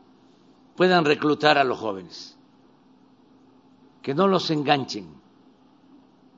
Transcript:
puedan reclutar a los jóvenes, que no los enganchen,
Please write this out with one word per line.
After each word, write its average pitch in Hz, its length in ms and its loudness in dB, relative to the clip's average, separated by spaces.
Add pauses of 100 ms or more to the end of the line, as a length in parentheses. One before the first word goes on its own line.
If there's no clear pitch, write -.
(760)
puedan 180 280 4
reclutar 147 540 2
a 139 60 4
los 117 140 -2
jóvenes, 95 580 -10 (1700)
que 135 120 -6
no 180 120 2
los 190 240 0
enganchen, 139 580 -2 (1300)